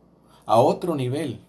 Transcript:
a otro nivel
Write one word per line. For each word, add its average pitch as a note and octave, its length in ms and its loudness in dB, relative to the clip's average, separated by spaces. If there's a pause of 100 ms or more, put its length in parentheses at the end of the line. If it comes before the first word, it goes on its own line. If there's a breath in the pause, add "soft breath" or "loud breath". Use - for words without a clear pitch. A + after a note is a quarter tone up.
(440 soft breath)
a G#2+ 140 2
otro F3 360 2
nivel C3 540 -6